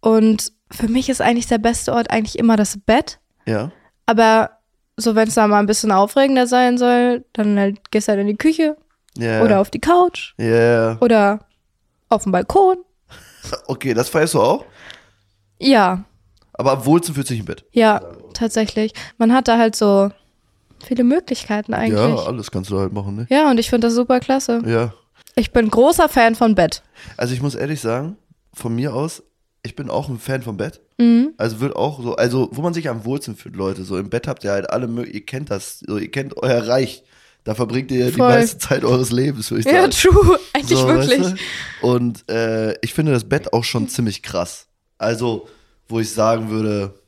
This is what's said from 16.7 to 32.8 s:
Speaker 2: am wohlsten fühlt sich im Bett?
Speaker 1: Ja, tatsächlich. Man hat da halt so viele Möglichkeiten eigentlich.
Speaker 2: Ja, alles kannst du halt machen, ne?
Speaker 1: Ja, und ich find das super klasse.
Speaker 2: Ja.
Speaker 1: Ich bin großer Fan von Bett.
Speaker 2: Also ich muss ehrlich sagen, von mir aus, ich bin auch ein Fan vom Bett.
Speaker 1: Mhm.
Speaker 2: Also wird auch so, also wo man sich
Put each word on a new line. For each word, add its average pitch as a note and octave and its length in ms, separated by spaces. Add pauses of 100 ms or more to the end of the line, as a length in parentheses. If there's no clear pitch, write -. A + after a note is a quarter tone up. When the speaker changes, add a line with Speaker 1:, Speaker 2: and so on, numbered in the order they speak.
Speaker 2:
am C3 120
wohlsten D#3+ 300
fühlt C#3 140
sich A#2 100
im G#2 80
Bett? - 240
Speaker 1:
Ja, A3 320 (320)
tatsächlich. A3 580 (240)
Man A#3 160
hat C4 160
da A#3 100
halt A3+ 180
so G3+ 340 (720)
viele B3 200
Möglichkeiten A#3+ 680
eigentlich. A2 260
Speaker 2:
Ja, C3+ 180 (100)
alles A2 240
kannst F#2+ 200
du G2 100
halt F#2+ 120
machen, G2+ 220
ne? A2+ 160
Speaker 1:
Ja, D4 200
und A#3 80
ich A#3 120
find A#3 140
das A#3 100
super B3 260
klasse. B3+ 460
Speaker 2:
Ja. A2+ 260 (440)
Speaker 1:
Ich - 160
bin A3+ 180
großer D4+ 380
Fan A3+ 260
von A3 220
Bett. E3 260 (340)
Speaker 2:
Also B2 160
ich B2+ 80
muss C#3 140
ehrlich D3 260
sagen, C3 360 (360)
von A#2 220
mir C3 180
aus, C#3+ 300 (400)
ich - 140
bin C#3+ 120
auch D3 200
ein B2 100
Fan C3+ 240
vom A2+ 140
Bett. A2 240 (180)
Speaker 1:
Mhm. A#3+ 380
Speaker 2:
Also A2 240
wird C3+ 160
auch C3+ 260
so, A#2+ 140
also B2 360
wo A#2+ 80
man E3+ 140
sich D#3+ 140